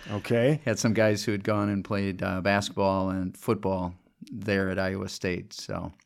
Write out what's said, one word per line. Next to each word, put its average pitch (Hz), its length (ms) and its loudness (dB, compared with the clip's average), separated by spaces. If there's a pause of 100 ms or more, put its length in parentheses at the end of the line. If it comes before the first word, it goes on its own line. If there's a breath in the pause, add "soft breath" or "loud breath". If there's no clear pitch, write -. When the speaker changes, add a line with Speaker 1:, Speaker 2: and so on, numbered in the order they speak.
(100)
Speaker 1:
Okay. 120 540 2
Speaker 2:
Had 110 140 0
some 113 160 2
guys 107 300 4
who 110 80 0
had 101 120 -4
gone 104 240 2
and 98 160 0
played, 98 380 -2
uh, 92 180 -2
basketball 98 720 2
and 92 260 -4
football 95 580 -2 (380)
there 98 380 0
at 92 80 -2
Iowa 95 320 -2
State, 92 420 -4
so. 87 400 -8 (140)